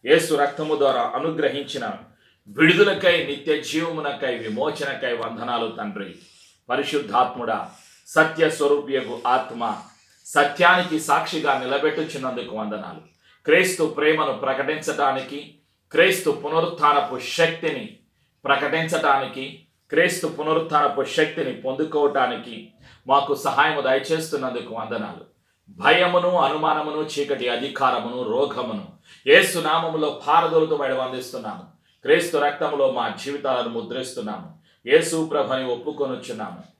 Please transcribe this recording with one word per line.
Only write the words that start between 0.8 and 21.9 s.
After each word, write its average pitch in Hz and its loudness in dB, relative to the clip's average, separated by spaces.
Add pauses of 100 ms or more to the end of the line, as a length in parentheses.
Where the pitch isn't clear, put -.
అనుగ్రహించిన 139 -4 (580)
విడుదలకై, 175 4
నిత్య 143 -2
జీవమునకై, 147 -4
విమోచనకై 127 -4
వందనాలు 113 -4
తండ్రి. 101 -8 (560)
పరిశుద్ధాత్ముడా, 123 -2 (360)
సత్య 160 2
స్వరూపియగు 135 0
ఆత్మ, 117 0 (500)
సత్యానికి 170 4
సాక్షిగా 147 0
నిలబెట్టుచున్నందుకు 131 -4
వందనాలు. 98 -10 (320)
క్రీస్తు 180 4
ప్రేమను 147 2
ప్రకటించటానికి, 143 -2 (320)
క్రీస్తు 180 4
పునరుత్థానపు 147 2
శక్తిని 151 -2 (480)
ప్రకటించటానికి, 143 0 (240)
క్రీస్తు 170 2
పునరుత్థానపు 151 0
శక్తిని 151 0
పొందుకోవటానికి 131 -2 (360)